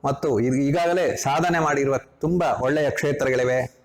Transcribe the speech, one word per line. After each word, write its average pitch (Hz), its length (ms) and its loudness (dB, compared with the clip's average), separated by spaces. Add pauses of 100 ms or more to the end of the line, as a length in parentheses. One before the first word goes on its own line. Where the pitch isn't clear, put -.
ಮತ್ತು 139 360 0
ಈ-, 127 220 0
ಈಗಾಗಲೇ 170 540 2
ಸಾಧನೆ 165 420 0
ಮಾಡಿರುವ 139 400 0
ತುಂಬ - 460 -4 (160)
ಒಳ್ಳೆಯ 143 300 0
ಕ್ಷೇತ್ರಗಳಿವೆ. 127 960 -2